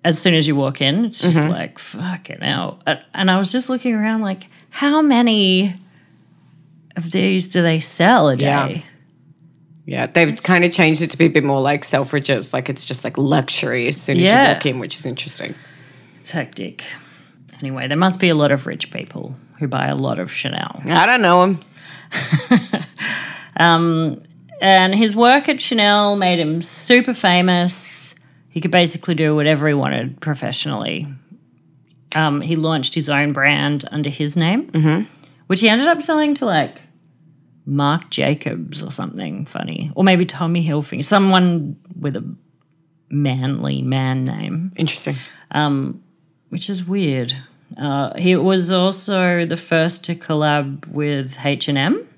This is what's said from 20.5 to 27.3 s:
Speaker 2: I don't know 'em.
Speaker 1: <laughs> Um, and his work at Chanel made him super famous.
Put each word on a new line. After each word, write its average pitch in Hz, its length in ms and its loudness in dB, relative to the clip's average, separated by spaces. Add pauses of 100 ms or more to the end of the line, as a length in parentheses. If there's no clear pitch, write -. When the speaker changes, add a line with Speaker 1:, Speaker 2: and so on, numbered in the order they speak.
Speaker 2:
I 175 200 4
don't 240 160 2
know 180 200 6
'em. 185 180 2 (520)
Speaker 1:
<laughs> - 720 0 (720)
Um, 165 680 2 (380)
and 190 340 6
his 214 220 2
work 254 320 6
at 277 120 -2
Chanel 208 540 2
made 180 240 2
him 160 240 -2
super 247 500 2
famous. 180 1000 0 (360)